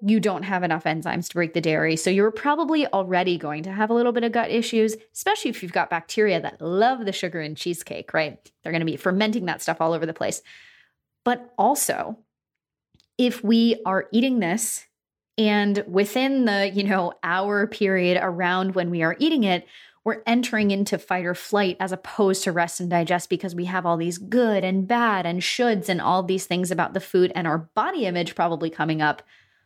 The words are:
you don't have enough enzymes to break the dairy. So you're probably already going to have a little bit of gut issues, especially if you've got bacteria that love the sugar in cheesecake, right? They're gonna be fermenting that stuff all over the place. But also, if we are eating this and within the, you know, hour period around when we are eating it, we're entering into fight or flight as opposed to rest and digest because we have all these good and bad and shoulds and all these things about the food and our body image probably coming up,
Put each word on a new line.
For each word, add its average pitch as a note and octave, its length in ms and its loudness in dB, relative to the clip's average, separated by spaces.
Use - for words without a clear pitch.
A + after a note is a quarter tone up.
you G#3 180 4
don't F3+ 220 -2
have F#3 200 -2
enough E3+ 220 -2
enzymes E3 440 -2
to - 60 -14
break E3+ 200 0
the E3+ 60 2
dairy. D#3+ 360 2
So F3 140 0
you're G3+ 200 4
probably D4 560 0
already F3+ 520 0
going D3+ 260 -6
to F#3+ 80 -8
have G#3+ 180 0
a A#3 40 2
little A#3+ 180 2
bit A#3 100 0
of A#3 80 0
gut A3+ 200 -2
issues, A3 440 0
especially G4+ 340 -2
if - 140 -6
you've F3 100 -10
got F3 180 0
bacteria F3 500 0
that - 200 -10
love A3 440 0
the G3+ 80 -4
sugar F3 280 -6
in D3+ 140 -8
cheesecake, - 580 -8
right? D#3 260 -2
They're D#3+ 100 -6
gonna E3 120 0
be D#3+ 120 -2
fermenting G#3+ 500 0
that E3 160 -2
stuff D#3+ 180 -2
all E3 140 2
over E3 120 -2
the D#3+ 60 -6
place. - 300 -6
But B3 340 -2
also, A3+ 600 0
if B3 240 2
we A3+ 420 4
are F#3 280 0
eating A#3+ 280 2
this F#3 460 -2
and G#3 480 2
within B3+ 580 2
the, G3+ 280 2
you G3+ 120 0
know, F#3+ 280 0
hour G3+ 440 0
period F#3 540 2
around F#3 540 0
when F3 160 0
we E3+ 120 0
are E3 160 2
eating D4+ 260 2
it, F3+ 220 0
we're A3 200 -2
entering A3+ 460 2
into G3 280 0
fight F3+ 260 -4
or F3 100 -2
flight G3 460 0
as F#3 100 -2
opposed F#3+ 540 0
to F#3 80 0
rest E3+ 260 0
and F3+ 100 -4
digest E3+ 400 0
because F3+ 260 -4
we F3 100 -4
have F3+ 200 -4
all E3+ 120 2
these E3+ 220 -2
good G#3 440 2
and F#3 240 0
bad A3 400 2
and E3+ 140 -2
shoulds A3 480 0
and F3 120 0
all F3+ 220 2
these F#3 240 -2
things F3 240 -2
about E3+ 240 -2
the F#3+ 60 -2
food F3+ 340 2
and F3 120 -2
our D#3+ 120 0
body B3 480 -2
image F3 280 -2
probably E3 360 0
coming D#3+ 320 -2
up, D3 200 0